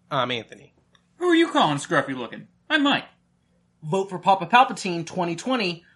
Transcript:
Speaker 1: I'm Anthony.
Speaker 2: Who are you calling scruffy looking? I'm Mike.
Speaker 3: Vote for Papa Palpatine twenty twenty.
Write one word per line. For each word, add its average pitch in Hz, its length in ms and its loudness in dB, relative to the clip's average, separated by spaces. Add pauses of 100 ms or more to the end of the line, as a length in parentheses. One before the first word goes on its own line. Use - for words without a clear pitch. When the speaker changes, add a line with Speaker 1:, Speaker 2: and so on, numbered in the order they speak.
Speaker 1:
I'm 127 220 -2
Anthony. - 420 -10 (440)
Speaker 2:
Who 359 100 -2
are 349 80 4
you 330 160 4
calling 165 260 2
scruffy 139 400 -2
looking? 113 300 -12 (200)
I'm 311 140 0
Mike. 277 240 0 (800)
Speaker 3:
Vote 190 260 -2
for 185 80 -8
Papa 190 300 2
Palpatine 196 580 2
twenty 170 300 -6
twenty. 190 480 -4 (120)